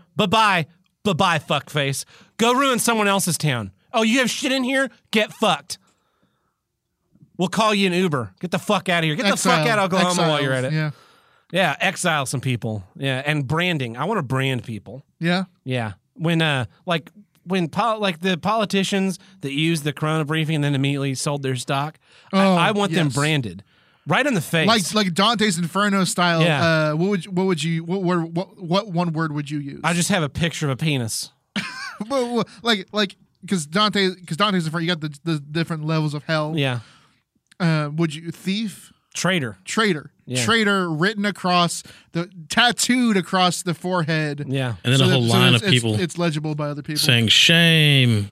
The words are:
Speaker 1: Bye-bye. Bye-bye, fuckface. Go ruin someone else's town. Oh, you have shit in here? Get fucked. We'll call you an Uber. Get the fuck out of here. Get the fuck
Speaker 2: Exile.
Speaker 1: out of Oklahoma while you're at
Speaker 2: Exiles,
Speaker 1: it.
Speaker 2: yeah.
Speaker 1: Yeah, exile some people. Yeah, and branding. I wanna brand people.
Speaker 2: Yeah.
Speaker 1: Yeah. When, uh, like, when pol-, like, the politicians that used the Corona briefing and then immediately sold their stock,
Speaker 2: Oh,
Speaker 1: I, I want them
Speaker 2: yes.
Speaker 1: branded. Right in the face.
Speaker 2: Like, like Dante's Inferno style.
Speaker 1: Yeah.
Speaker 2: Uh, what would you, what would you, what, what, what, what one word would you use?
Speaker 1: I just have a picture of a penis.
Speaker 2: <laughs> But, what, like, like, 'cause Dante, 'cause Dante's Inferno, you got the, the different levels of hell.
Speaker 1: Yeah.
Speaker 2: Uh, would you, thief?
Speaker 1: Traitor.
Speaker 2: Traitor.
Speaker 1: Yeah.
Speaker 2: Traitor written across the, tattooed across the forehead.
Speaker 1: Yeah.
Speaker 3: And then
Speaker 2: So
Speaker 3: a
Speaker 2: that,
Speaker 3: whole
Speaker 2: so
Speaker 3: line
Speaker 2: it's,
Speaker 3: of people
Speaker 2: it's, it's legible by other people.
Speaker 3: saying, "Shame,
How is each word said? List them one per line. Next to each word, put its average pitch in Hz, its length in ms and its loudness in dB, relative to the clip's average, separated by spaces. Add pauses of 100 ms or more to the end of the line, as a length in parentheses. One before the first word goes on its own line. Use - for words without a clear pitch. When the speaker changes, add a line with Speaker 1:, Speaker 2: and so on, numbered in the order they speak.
(160)
Speaker 1:
Bye-bye. 202 500 2 (360)
Bye-bye, 180 360 2
fuckface. 139 680 -4 (320)
Go 233 160 2
ruin 262 260 2
someone 220 300 2
else's 185 300 0
town. 120 340 -2 (200)
Oh, 226 100 2
you 226 160 2
have 247 120 2
shit 262 220 -4
in 262 120 0
here? 269 260 -2 (200)
Get 220 220 0
fucked. 165 460 -2 (1600)
We'll 175 100 0
call 214 260 2
you 196 120 2
an 175 80 0
Uber. 147 440 -2
Get 180 120 -8
the 185 80 -2
fuck 190 320 -2
out 170 120 2
of - 40 0
here. 151 80 0
Get 226 160 -4
the 247 80 2
fuck 170 220 2
Speaker 2:
Exile. 156 180 0
Speaker 1:
out - 0 -
of 196 60 2 (100)
Oklahoma 180 360 2
while 147 120 0
you're 131 100 0
at 127 120 -2
Speaker 2:
Exiles, 151 100 -4
Speaker 1:
it. - 20 -2 (800)
Speaker 2:
yeah. 175 160 2
Speaker 1:
Yeah, - 80 -4
exile 165 460 0
some 135 160 -4
people. 113 420 -4 (120)
Yeah, 135 280 -4
and 147 240 -2
branding. 151 480 -2
I 135 80 -6
wanna 202 180 -2
brand 131 400 -2
people. 110 440 -14 (120)
Speaker 2:
Yeah. 175 260 0 (200)
Speaker 1:
Yeah. 120 300 -4 (200)
When, 165 280 0
uh, 139 240 0 (180)
like, 170 260 -4 (340)
when 180 240 -2
pol-, 220 300 -2
like, 185 220 -4
the 185 160 0
politicians 196 840 -2 (220)
that 139 120 -8
used 156 320 0
the 147 100 -4
Corona 156 320 -2
briefing 156 300 -2
and 147 80 0
then 143 100 0
immediately 139 400 0
sold 143 280 -4
their 131 140 -2
stock, 143 420 -6 (320)
Speaker 2:
Oh, 196 80 0 (180)
Speaker 1:
I, 175 120 4
I - 40 4
want 202 200 0
them 170 140 2
Speaker 2:
yes. 127 80 -2
Speaker 1:
branded. 135 500 0 (420)
Right 214 200 2
in 269 80 2
the 175 60 2
face. 160 260 0
Speaker 2:
Like, 202 280 2
like 196 200 0
Dante's 202 440 2
Inferno 196 460 0
style. 170 380 2
Speaker 1:
Yeah. 156 500 2
Speaker 2:
Uh, 151 40 -2
what 185 140 0
would 190 160 -2
you, 202 60 -16
what 185 140 0
would 170 160 0
you, 165 220 -2
what, 185 180 -4
what, 170 300 0
what, - 300 -6
what 190 260 0
one 170 240 -2
word 156 200 -2
would 147 180 -6
you 151 100 -4
use? 139 240 -12
Speaker 1:
I 165 80 2
just 170 160 0
have 190 140 2
a 143 60 -2
picture 160 380 -4
of 139 60 0
a 123 40 -2
penis. 135 540 -2 (260)
Speaker 2:
<laughs> 196 60 -4 (460)
But, 247 220 0
what, 226 180 0 (140)
like, 226 300 0
like, 202 240 -2 (300)
'cause 165 200 -2
Dante, 190 480 0 (120)
'cause 151 120 -6
Dante's 190 260 2
Inferno, 160 180 -4
you 165 60 -2
got 175 140 -2
the, 151 200 -6
the 165 160 -2
different 156 460 -4
levels 156 300 0
of 147 100 -10
hell. 156 320 -2
Speaker 1:
Yeah. 127 240 0 (800)
Speaker 2:
Uh, 156 340 0
would 160 200 0
you, 165 160 -12
thief? 196 600 -6 (220)
Speaker 1:
Traitor. 165 540 -2
Speaker 2:
Traitor. 202 440 0 (140)
Speaker 1:
Yeah. 127 180 -2
Speaker 2:
Traitor 202 480 2
written 202 360 0
across 180 560 0 (300)
the, 170 180 -4 (180)
tattooed 240 720 2
across 180 440 0
the 170 120 -4
forehead. 156 720 -4
Speaker 1:
Yeah. 127 340 -2
Speaker 3:
And 123 120 2
then 139 40 4
Speaker 2:
So - 60 6
Speaker 3:
a 123 40 4
Speaker 2:
that, 120 60 4
Speaker 3:
whole 117 140 2
Speaker 2:
so 117 60 6
Speaker 3:
line 123 200 6
Speaker 2:
it's, 120 80 2
Speaker 3:
of 202 80 0
people 113 240 4
Speaker 2:
it's, 185 100 0
it's 165 140 -6
legible 156 360 -2
by 147 160 -4
other 143 120 -10
people. 151 180 -4
Speaker 3:
saying, 117 280 4
"Shame, 147 1040 4